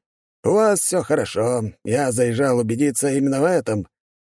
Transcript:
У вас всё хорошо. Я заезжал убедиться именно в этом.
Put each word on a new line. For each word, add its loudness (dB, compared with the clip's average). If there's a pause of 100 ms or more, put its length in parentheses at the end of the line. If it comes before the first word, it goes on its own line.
(440)
У 0
вас 2
всё -2
хорошо. -2 (120)
Я 0
заезжал 0
убедиться 0
именно 0
в 4
этом. 0 (420)